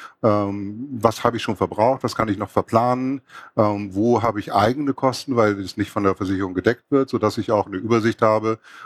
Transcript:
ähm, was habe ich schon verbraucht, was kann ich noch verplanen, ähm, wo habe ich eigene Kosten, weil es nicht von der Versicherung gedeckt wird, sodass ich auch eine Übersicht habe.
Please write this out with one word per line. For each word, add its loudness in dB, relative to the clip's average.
ähm, -2
was -2
habe 2
ich -6
schon -4
verbraucht, 0
was -4
kann -2
ich 0
noch -6
verplanen, 0
ähm, 0
wo 4
habe 0
ich -8
eigene 2
Kosten, -2
weil 2
es -8
nicht -4
von -4
der 4
Versicherung -4
gedeckt 0
wird, 2
sodass 0
ich -2
auch 2
eine -8
Übersicht 0
habe. 2